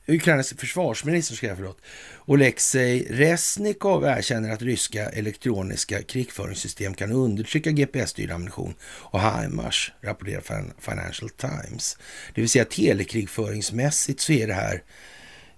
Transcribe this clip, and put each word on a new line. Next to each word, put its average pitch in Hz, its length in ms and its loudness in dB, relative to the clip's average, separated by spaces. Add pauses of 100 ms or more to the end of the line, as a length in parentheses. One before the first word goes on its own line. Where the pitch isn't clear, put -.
Ukrainas 156 460 4
försvarsminister, 147 840 -2
ska 113 120 -4
jag, 98 100 -4
förlåt, 95 240 -8 (440)
Oleksiy 127 880 4
Resnikov 170 920 2
erkänner 117 460 2
att 113 120 -4
ryska 107 460 -2
elektroniska 101 960 -2
krigföringssystem 98 920 -6
kan 101 180 -4
undertrycka 127 580 2
G 143 160 4
P 135 140 -4
S-styrd 101 300 -4
ammunition 90 520 -8
och - 380 -6
himars, 107 800 0
rapporterar 98 400 -8
Fin-, 104 380 -6
Financial 95 520 -6
Times. - 680 -6 (360)
Det - 60 0
vill 113 100 4
säga, 120 140 6
telekrigföringsmässigt 110 1600 0
så 160 120 2
är 113 140 4
det 104 80 -2
här, 98 280 -2 (760)